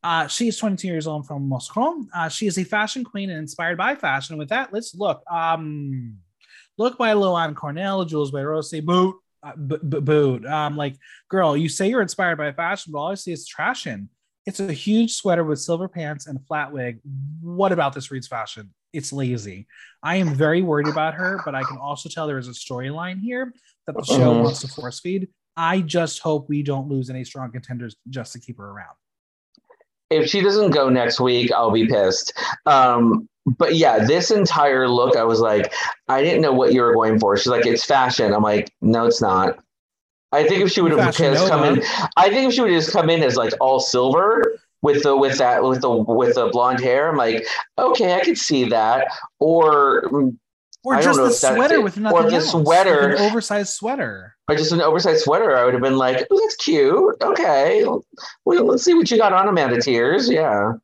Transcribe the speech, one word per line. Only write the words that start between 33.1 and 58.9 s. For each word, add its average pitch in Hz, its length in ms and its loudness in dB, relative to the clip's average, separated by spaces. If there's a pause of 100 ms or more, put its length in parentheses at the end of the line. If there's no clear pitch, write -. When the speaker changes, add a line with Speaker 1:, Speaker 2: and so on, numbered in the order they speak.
Speaker 2:
but 170 160 2
yeah, 120 300 4
this 165 260 2
entire 143 580 2
look, 123 280 4
I 113 80 2
was 113 160 2
like, 107 320 2 (360)
"I 135 140 2
didn't 160 200 2
know 143 100 2
what 131 200 4
you 127 100 4
were 120 120 4
going 110 240 2
for." 101 180 4
She's 101 120 -2
like, 117 180 2
"It's 117 180 0
fashion." 127 480 2
I'm 107 100 2
like, 107 380 0
"No, 117 260 2
it's 117 160 0
not." 95 360 0 (720)
I 151 160 2
think 190 160 2
if 185 80 2
she 190 120 0
would 160 100 4
have 151 80 4
Speaker 1:
Fashion 151 320 2
Speaker 2:
just 170 160 2
come 147 160 2
in, 139 120 4
Speaker 1:
Nova. - 400 -2
Speaker 2:
I 185 120 6
think 262 200 2
if 240 60 0
she 262 60 2
would 220 120 4
have 165 100 4
just 156 100 -4
come 165 160 2
in 165 140 2
as, 131 140 2
like, 113 240 0
all 131 200 2
silver 156 800 2 (240)
with 143 220 2
the, 139 120 4
with 135 220 2
that, 123 240 2
with 131 180 2
the, 131 100 0
with 117 440 2
the 120 140 2
blonde 123 320 0
hair, 131 280 2
I'm 156 80 -2
like, 113 300 0 (320)
"Okay, 202 360 2
I 190 60 0
could - 180 0
see 131 300 0
that." 117 380 2 (340)
Or, 151 640 4 (840)
Speaker 1:
Or 262 100 0
Speaker 2:
I 262 60 4
don't 156 40 4
Speaker 1:
just 311 140 4
Speaker 2:
know 254 80 4
Speaker 1:
the 240 80 4
Speaker 2:
if - 60 -2
that's - 160 4
Speaker 1:
sweater 285 200 4
Speaker 2:
it. 269 60 4
Speaker 1:
with 196 160 -4
nothing 202 200 2
Speaker 2:
Or 160 120 4
the 175 60 0
Speaker 1:
else, 156 160 -2
like 165 140 2
Speaker 2:
sweater. 165 480 4
Speaker 1:
an 202 80 2
oversized 208 500 -2
sweater. 127 640 -8 (120)
Speaker 2:
Or 151 80 2
just 156 160 0
an 170 100 2
oversized 156 420 2
sweater. 160 320 2
I 123 80 4
would 127 80 4
have 120 100 0
been 131 140 2
like, 127 340 0
"Oh, 403 120 4
that's 440 140 -2
cute. 202 640 2
Okay. 165 640 2 (600)
Well, 349 220 4
let's 165 160 2
see 359 100 4